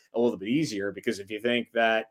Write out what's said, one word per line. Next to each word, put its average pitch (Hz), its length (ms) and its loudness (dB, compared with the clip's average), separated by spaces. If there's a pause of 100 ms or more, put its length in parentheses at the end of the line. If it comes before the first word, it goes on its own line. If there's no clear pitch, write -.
(140)
a 117 60 2
little 117 180 2
bit 95 100 -6
easier, 110 420 0
because 98 300 -4
if 98 100 -16
you 107 80 -6
think 120 340 0
that, 113 380 2